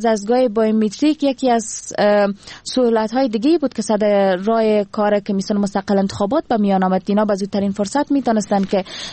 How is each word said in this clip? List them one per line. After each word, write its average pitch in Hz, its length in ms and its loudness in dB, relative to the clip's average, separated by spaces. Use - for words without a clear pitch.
دستگاه 226 420 2
بایومتریک 220 760 0
یکی 262 280 0
از، - 460 -4
اه، 208 300 2
سهولت 226 500 0
های 262 160 0
دیگه 233 280 0
بود 277 160 -2
که - 80 -6
صدر 202 540 2
راه 214 480 2
کار 208 360 0
کمیسیون 202 400 -2
مستقل 202 380 0
انتخابات 202 500 0
به 240 100 0
میان 196 260 2
آمد. 185 240 0
اینا 202 180 2
به 208 100 0
زودترین 196 360 -2
فرصت 208 400 -2
می‌تونستن 220 520 0
که، 190 200 0